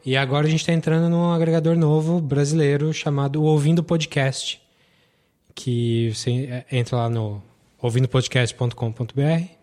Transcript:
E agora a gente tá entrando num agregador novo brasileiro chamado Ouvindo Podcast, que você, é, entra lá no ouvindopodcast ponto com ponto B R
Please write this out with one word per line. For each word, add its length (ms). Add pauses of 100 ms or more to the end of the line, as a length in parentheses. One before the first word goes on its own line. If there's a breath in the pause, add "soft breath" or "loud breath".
E 120
agora 300
a 40
gente 140
tá 80
entrando 380
num 220
agregador 440
novo 440
brasileiro 760
chamado 480
Ouvindo 400
Podcast, 800 (920 soft breath)
que 600
você, 560
é, 80
entra 180
lá 140
no 320 (380)
ouvindopodcast 760
ponto 220
com 160
ponto 220
B 80
R 280 (120)